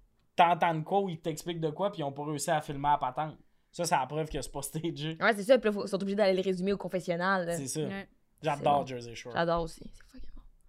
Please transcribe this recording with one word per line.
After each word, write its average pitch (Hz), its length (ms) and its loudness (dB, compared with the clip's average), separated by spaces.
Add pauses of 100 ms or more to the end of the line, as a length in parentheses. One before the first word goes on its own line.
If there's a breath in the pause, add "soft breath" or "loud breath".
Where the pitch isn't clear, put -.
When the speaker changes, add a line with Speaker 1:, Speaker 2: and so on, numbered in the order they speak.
(360)
Speaker 1:
t'entends 170 400 6
de 160 80 -2
quoi 190 160 2
ou 196 100 0
ils 165 120 -8
t'expliquent 165 400 -6
de 160 80 0
quoi, 180 220 -2
puis 165 100 -8
ils - 20 -2
ont 139 80 -2
pas 143 140 -8
réussi 151 260 -2
à 156 100 2
filmer 143 280 -2
la 147 80 6
patente. 147 400 -4 (340)
Ça, 170 140 -4
c'est 156 100 2
la 135 100 2
preuve 151 240 -2
que 156 120 -4
c'est - 100 -10
pas 139 100 -6
stagé. 160 580 -4
Speaker 2:
Ouais, 208 160 4
c'est 202 80 -4
ça, 247 140 8
puis 214 120 0
là, - 40 4
faut, 202 120 -4
ils - 40 -6
sont 196 60 0
obligés 196 220 -2
d'aller 196 180 6
le 185 80 2
résumer 190 300 0
au 196 40 0
confessionnal, 180 680 -2
là. 170 100 -2
Speaker 1:
C'est 139 100 -6
ça. 156 140 -4
Speaker 3:
Ouais. 190 260 -6 (340)
Speaker 1:
J'adore 147 180 -2
Speaker 2:
C'est 139 40 -4 (180)
bon. 131 40 -4
Speaker 1:
Jersey 120 300 -10
Shore. 120 180 -12
Speaker 2:
J'adore 170 300 2
aussi, 160 160 -10 (140)
c'est - 180 -20
fucking - 240 -10
bon. - 60 -14 (280)